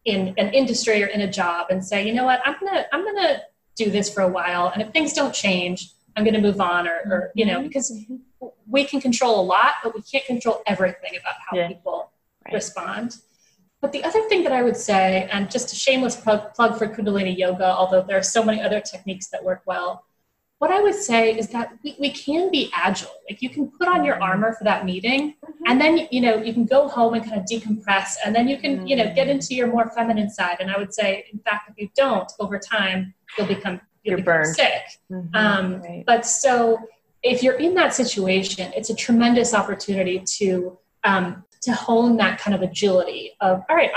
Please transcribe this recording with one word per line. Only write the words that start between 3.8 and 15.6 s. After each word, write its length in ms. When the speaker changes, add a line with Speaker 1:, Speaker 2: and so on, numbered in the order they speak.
Speaker 1:
this 240
for 80
a 60
while. 460
And 100
if 100
things 200
don't 200
change, 560
I'm 80
gonna 180
move 200
on," 260
or, 40
or, 240
you 120
know, 140
Speaker 2:
Mm-hmm. 100
Speaker 1:
because 220
Speaker 2:
Mm-hmm. 560
Speaker 1:
we 140
can 180
control 380
a 20
lot, 420
but 120
we 80
can't 220
control 420
everything 520
about 160
how 80
Speaker 2:
Yeah. 120
Speaker 1:
people 420
Speaker 2:
Right. 80
Speaker 1:
respond. 600
But 120
the 120
other 240
thing 160
that 80
I 120
would 120
say, 560
and 200
just 200